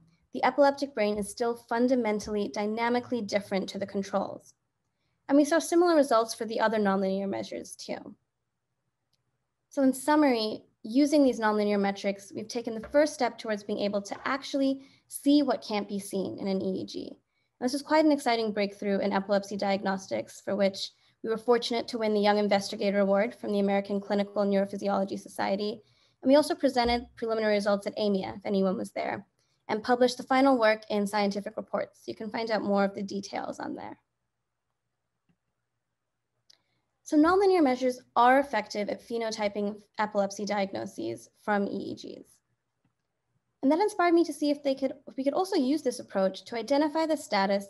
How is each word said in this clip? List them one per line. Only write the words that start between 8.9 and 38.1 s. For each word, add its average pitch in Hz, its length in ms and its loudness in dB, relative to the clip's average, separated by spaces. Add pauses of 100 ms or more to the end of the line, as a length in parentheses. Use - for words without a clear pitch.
So - 140 -2
in 262 100 4
summary, 262 680 2 (200)
using 277 420 4
these 233 160 2
nonlinear 208 400 2
metrics, 196 540 -4
we've 214 140 -10
taken 240 260 -6
the 220 140 -10
first 302 260 4
step 233 240 -2
towards 214 260 -6
being - 160 -4
able 202 220 -2
to - 220 -10
actually 269 580 -2 (260)
see 285 340 4
what 247 240 0
can't 202 220 -4
be 202 100 -6
seen 190 400 -6
in - 80 -6
an 196 160 0
E 190 200 -4
E 208 40 -10
G. - 240 -10 (480)
And - 60 -6
this 254 100 -2
is 285 80 -6
quite 311 220 4
an 302 80 6
exciting 233 400 0
breakthrough 202 480 -2
in 202 120 0
epilepsy 196 440 -2
diagnostics, 196 840 -4
for 202 160 -6
which 196 340 -2 (320)
we 220 60 -8
were 220 80 -2
fortunate 233 520 0
to 247 100 -6
win 220 160 0
the 208 60 2
Young 208 180 4
Investigator 202 640 0
Award 202 340 2
from 214 180 -8
the 202 60 0
American 196 420 0
Clinical 202 420 -2
Neurophysiology 196 760 -2
Society. 208 640 -6 (400)
And 262 80 2
we 277 60 8
also 294 180 4
presented 240 520 0 (100)
preliminary 220 380 0
results 202 320 0
at 202 120 -8
amia, 196 400 0
if 196 80 -10
anyone 190 320 0
was 202 140 -8
there, - 340 -6 (420)
and 214 160 -4
published 247 320 2
the 247 60 -12
final 269 360 4
work 214 300 4
in 208 180 0
Scientific 202 520 -2
Reports. - 480 -8
You 220 80 -8
can 220 160 -12
find 226 200 -6
out 208 120 0
more 202 220 2
of 196 100 -2
the 208 80 -8
details - 580 -8
on - 140 -8
there. - 240 -14 (3000)
So - 160 0
nonlinear 370 440 6
measures 254 380 0 (160)